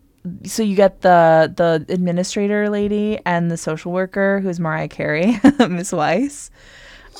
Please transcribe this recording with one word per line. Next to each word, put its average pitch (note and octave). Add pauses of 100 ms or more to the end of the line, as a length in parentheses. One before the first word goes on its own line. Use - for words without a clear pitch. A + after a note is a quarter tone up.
(460)
so G3
you G3+
get F#3+
the, E3
the E3
administrator F#3+
lady G#3
and E3+
the E3
social E3
worker, G3
who's F3+
Mariah D#3
Carey, E3 (140)
<laughs> A#3
Miss F3
Weiss. F3+ (680)